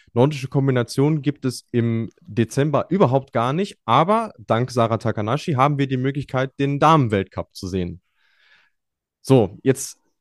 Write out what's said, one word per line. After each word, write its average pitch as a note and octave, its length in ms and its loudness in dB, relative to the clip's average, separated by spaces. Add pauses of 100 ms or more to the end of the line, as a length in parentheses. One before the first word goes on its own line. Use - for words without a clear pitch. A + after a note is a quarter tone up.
(140)
Nordische C3 340 0
Kombinationen C3+ 760 0
gibt C#3 240 -6
es - 260 -6
im A2+ 380 -2 (120)
Dezember B2+ 680 -2
überhaupt C#3 440 0
gar A#2+ 180 0
nicht, F#3+ 340 -6
aber F3+ 540 2
dank A#2 320 -2
Sarah A#2 260 0
Takanashi A2 560 -4
haben C#3 240 2
wir C3+ 100 -2
die C3 100 -4
Möglichkeit, C3 600 -4
den C#3+ 200 -2
Damenweltcup B2 720 2
zu - 140 -12
sehen. F2 340 -6 (1200)
So, A#2 420 2
jetzt, - 340 -2 (240)